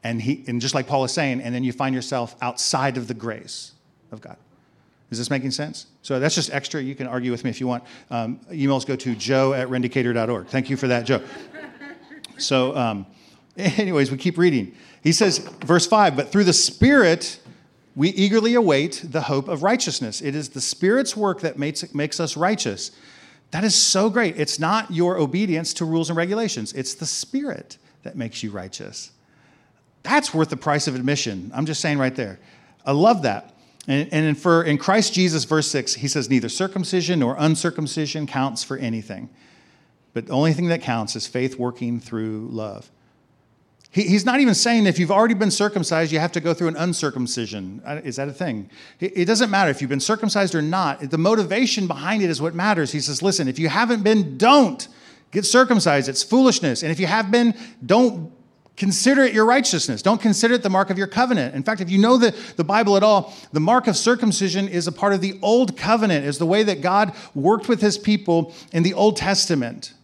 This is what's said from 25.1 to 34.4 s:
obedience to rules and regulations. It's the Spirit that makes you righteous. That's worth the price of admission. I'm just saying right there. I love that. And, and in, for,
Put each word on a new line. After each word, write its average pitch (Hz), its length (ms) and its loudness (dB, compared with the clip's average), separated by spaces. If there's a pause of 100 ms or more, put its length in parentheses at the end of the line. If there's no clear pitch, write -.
obedience 165 580 -2
to 170 100 -4
rules 160 240 -2
and 170 80 -2
regulations. 180 560 -4
It's 131 220 -8
the 160 100 -10
Spirit - 720 -8 (240)
that - 160 -14
makes 113 240 -8
you 110 80 -8
righteous. 98 640 -14 (880)
That's 285 320 0
worth 160 160 2
the 143 80 -6
price 147 300 0
of 131 80 -4
admission. 120 580 -4
I'm 143 140 -4
just 156 120 -6
saying 147 200 0
right 131 160 0
there. 101 240 -8 (460)
I 135 60 -2
love 180 300 4
that. 107 300 -4 (360)
And, 143 240 0
and 156 140 0
in, 151 100 2
for, 165 280 2